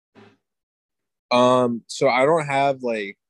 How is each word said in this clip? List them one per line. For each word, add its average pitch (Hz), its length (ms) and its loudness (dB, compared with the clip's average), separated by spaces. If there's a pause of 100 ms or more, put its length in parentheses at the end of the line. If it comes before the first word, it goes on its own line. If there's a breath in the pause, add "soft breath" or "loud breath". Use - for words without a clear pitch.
(1300)
Um, 123 560 2
so - 220 -2
I 127 180 2
don't 156 200 0
have, 139 360 -2
like, 107 340 -6 (140)